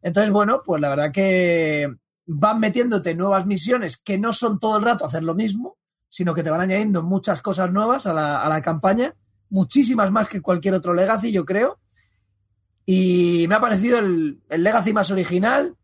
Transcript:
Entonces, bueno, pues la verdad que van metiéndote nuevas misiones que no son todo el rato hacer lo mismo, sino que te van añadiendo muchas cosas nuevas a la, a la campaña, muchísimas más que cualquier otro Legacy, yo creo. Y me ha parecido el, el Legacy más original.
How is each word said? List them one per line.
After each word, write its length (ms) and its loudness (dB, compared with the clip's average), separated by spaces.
Entonces, 280 0
bueno, 340 2
pues 160 -2
la 100 0
verdad 220 -2
que 760 2
van 340 0
metiéndote 540 0
nuevas 320 0
misiones 520 -2
que 200 -4
no 160 -2
son 240 -2
todo 200 0
el 60 0
rato 220 0
hacer 180 -4
lo 100 -2
mismo, 420 -4
sino 240 -2
que 80 -2
te 80 -2
van 100 0
añadiendo 420 0
muchas 380 -2
cosas 320 -2
nuevas 340 0
a 60 -2
la, 300 0
a 80 0
la 100 0
campaña, 540 0
muchísimas 640 2
más 160 0
que 140 -8
cualquier 320 0
otro 200 -2
Legacy, 380 0
yo 140 0
creo. 320 -2
Y 600 2
me 60 2
ha 60 6
parecido 380 2
el, 500 -2
el 140 -2
Legacy 300 2
más 180 0
original. 720 0